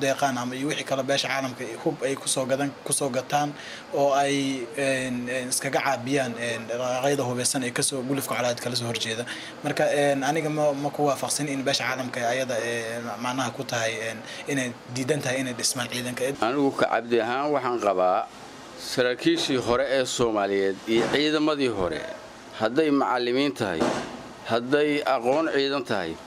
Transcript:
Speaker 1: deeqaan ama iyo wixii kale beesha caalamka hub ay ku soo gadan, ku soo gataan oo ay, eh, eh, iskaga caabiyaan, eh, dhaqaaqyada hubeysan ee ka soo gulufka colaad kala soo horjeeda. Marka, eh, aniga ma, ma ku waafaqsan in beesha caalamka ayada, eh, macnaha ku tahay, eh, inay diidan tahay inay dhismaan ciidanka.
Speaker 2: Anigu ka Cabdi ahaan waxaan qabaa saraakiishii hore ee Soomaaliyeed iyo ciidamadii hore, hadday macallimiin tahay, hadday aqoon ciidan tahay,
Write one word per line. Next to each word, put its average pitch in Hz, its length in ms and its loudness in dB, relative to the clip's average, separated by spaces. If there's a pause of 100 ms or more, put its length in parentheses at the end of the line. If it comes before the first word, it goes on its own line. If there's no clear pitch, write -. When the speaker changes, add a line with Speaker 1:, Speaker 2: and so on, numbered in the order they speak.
Speaker 1:
deeqaan 135 380 2
ama 123 160 -4
iyo 135 140 -2
wixii 139 160 -4
kale 135 180 0
beesha 135 260 0
caalamka 131 360 -2 (200)
hub 151 200 0
ay 135 100 0
ku 131 140 -6
soo 135 180 0
gadan, 135 240 0 (140)
ku - 80 -4
soo 139 180 0
gataan 147 420 0 (420)
oo 143 200 6
ay, 139 480 2 (140)
eh, 135 340 0 (180)
eh, 127 220 -2
iskaga 139 320 0
caabiyaan, 131 560 0
eh, 117 200 -2 (120)
dhaqaaqyada 127 560 0
hubeysan 123 380 0
ee 123 60 -2
ka 131 120 0
soo 131 200 -2
gulufka 135 340 -2
colaad 120 240 0
kala 123 160 -2
soo 123 100 -2
horjeeda. 113 400 -4 (380)
Marka, 147 280 0
eh, 143 300 4
aniga 151 260 2
ma, 151 240 2
ma 139 180 -2
ku - 160 -2
waafaqsan 135 420 0
in 135 140 -2
beesha 135 220 0
caalamka 127 440 -2
ayada, 127 300 0
eh, 117 420 -2 (220)
macnaha 123 320 -2
ku - 100 -6
tahay, 113 360 0
eh, 113 140 -4 (340)
inay 131 240 0 (220)
diidan 131 280 0
tahay 131 180 0
inay 131 140 -4
dhismaan 120 340 -2
ciidanka. 123 340 -6 (180)
Speaker 2:
Anigu 139 360 2
ka - 100 2
Cabdi 117 340 2
ahaan 131 320 0
waxaan 123 280 0
qabaa 95 460 4 (520)
saraakiishii 135 760 2
hore 120 320 2
ee 131 160 4
Soomaaliyeed 101 720 2 (120)
iyo 113 240 4
ciidamadii 151 560 2
hore, 90 320 0 (600)
hadday 131 300 4
macallimiin 127 640 2
tahay, 92 260 -2 (680)
hadday 143 580 2
aqoon 135 500 2
ciidan 139 300 0
tahay, 90 300 -2 (120)